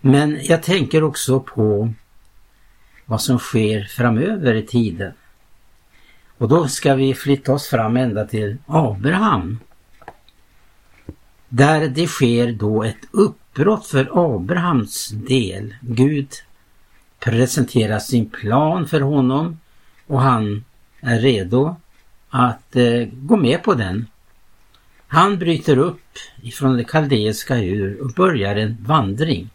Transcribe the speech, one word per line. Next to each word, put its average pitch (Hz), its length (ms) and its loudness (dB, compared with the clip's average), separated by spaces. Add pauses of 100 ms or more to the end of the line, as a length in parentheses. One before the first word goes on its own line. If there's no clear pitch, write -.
Men 143 400 4
jag 160 220 2
tänker 160 400 0
också 135 360 -2
på 107 540 -2 (1120)
vad 110 160 -4
som 123 180 0
sker 107 440 -2
framöver 127 720 0
i 107 100 -2
tiden. 98 480 -2 (1200)
Och 110 120 -2
då 156 180 4
ska 139 280 0
vi 135 180 0
flytta 139 400 0
oss 143 140 -2
fram 117 300 0
ända 107 280 0
till 107 400 -4
Abraham. 131 920 0 (1900)
Där 147 380 4
det 151 200 -2
sker 120 440 2
då 107 320 0
ett - 280 -6
uppbrott 202 760 0
för 143 480 0
Abrahams 131 760 -2
del. 107 720 -4
Gud 135 480 0 (880)
presenterar 113 800 0
sin 117 300 -2
plan 147 580 -2
för 151 140 0
honom 143 580 0 (480)
och 135 140 0
han 110 440 0 (340)
är 120 200 0
redo 123 560 2 (540)
att, 123 460 -2
eh, 120 360 2
gå 139 240 0
med 160 280 2
på 208 100 2
den. 110 340 -4 (1000)
Han 185 320 2
bryter 160 380 2
upp - 400 -4 (240)
ifrån 131 360 -2
det 117 60 -2
kaldeiska 123 760 0
Ur 98 440 -4
och 131 100 -6
börjar 120 440 0
en 110 260 -2
vandring. 113 720 -2